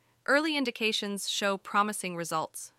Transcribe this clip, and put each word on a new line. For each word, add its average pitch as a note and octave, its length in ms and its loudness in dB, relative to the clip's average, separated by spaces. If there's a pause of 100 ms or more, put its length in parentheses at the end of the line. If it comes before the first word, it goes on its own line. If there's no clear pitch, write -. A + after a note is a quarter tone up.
(260)
Early D4+ 300 4
indications A3 720 0
show G3 300 0
promising G3+ 560 0
results, E3 640 -4